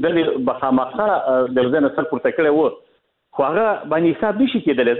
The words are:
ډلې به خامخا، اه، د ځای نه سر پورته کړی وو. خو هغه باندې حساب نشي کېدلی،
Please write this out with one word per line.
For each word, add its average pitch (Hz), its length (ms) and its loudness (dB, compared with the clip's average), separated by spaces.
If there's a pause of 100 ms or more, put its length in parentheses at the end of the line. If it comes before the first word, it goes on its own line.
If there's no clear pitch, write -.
ډلې 165 360 0
به 127 160 0
خامخا، 131 520 0
اه، 131 420 0
د 127 240 0
ځای 151 80 2
نه 139 160 2
سر 151 80 -2
پورته 131 260 -2
کړی 156 180 0
وو. 156 220 2 (640)
خو - 120 -2
هغه 180 240 0 (220)
باندې 165 280 2
حساب 214 240 -2
نشي 247 180 0
کېدلی، 123 400 2